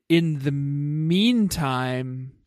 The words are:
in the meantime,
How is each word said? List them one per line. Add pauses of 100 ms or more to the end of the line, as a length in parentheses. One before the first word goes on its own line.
in
the
meantime, (140)